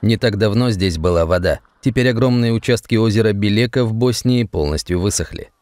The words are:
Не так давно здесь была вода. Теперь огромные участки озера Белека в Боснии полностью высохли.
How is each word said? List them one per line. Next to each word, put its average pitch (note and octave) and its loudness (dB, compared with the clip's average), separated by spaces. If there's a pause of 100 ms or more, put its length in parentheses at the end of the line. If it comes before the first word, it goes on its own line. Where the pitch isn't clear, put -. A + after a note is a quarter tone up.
Не A2 2
так A2 0
давно A2 0
здесь F#2 0
была E2+ 2
вода. F2 0 (200)
Теперь B2+ 0
огромные A#2+ 0
участки A#2 -2
озера A2 2
Белека G#2+ 0
в A2 -2
Боснии B2 0
полностью D#2+ -2
высохли. - -4 (120)